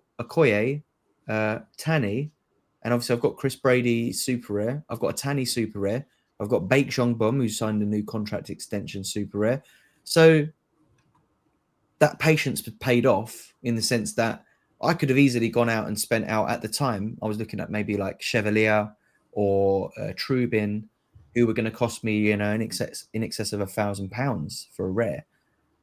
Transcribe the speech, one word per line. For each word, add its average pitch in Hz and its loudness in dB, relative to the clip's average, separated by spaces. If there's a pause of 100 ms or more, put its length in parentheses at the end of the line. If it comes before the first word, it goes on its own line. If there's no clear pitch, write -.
(200)
Okoye, 127 2 (440)
uh, 110 -2 (180)
Tani, 143 -2 (520)
and 117 2
obviously 120 2
I've 120 -4
got - 0
Chris 135 -4
Brady 120 2
super 120 -4
rare. 117 -2
I've 117 -8
got 117 0
a - -4
Tani 139 -2
super 107 -4
rare. 107 -2 (340)
I've 104 -4
got 104 0
Baek 135 4
Jong 120 0
Bum, 113 2
who 117 0
signed 107 -2
a 104 0
new 104 0
contract 104 -6
extension 98 -8
super 101 -6
rare. 113 0 (400)
So 160 8 (1500)
that 151 2
patience 151 2
p-, - -12
paid 123 2
off 110 -2
in 120 -2
the 110 -2
sense 110 0
that 113 -2 (380)
I 139 2
could 147 0
have 131 4
easily 120 4
gone 117 2
out 110 0
and 104 -4
spent 113 0
out 107 0
at 117 -2
the 110 -8
time. 110 -4
I 110 -4
was 107 -4
looking 110 -6
at 87 -8
maybe, 104 -2
like, 95 -4
Chevalier 107 2 (420)
or, 98 2
uh, 104 -6
Trubin, 110 -2 (520)
who 120 4
were 110 0
gonna 113 -2
cost - -4
me, 107 0
you 107 2
know, 104 0
in 110 -2
excess, - -6
in 110 -4
excess 107 -6
of 101 -4
a 95 -2
thousand 101 -4
pounds 110 -4
for 95 -4
a 92 -4
rare. 101 -2 (580)